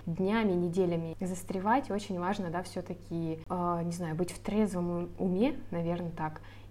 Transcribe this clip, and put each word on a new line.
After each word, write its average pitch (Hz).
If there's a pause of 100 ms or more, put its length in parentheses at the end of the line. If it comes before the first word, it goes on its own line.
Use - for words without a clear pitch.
днями, 190
неделями 170
застревать, 190
очень 196
важно, 185
да, 170
всё-таки, 170
а, 175
не 170
знаю, 170
быть 175
в -
трезвом 180
у-, -
уме, 190 (140)
наверное, 170
так. 156 (300)